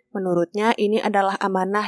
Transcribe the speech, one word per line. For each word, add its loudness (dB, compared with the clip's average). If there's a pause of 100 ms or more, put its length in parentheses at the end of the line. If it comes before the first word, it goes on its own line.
(160)
Menurutnya, 0
ini 0
adalah 0
amanah 0